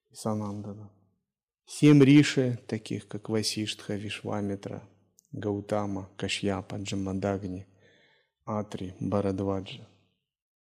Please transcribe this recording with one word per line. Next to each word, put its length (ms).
и 60
Санандана. 760
Семь 380
риши, 640
таких 400
как 220
Васиштха, 680
Вишвамитра, 880
Гаутама, 840
Кашьяпа, 580
Джамадагни, 920
Атри, 560
Бхарадваджа. 880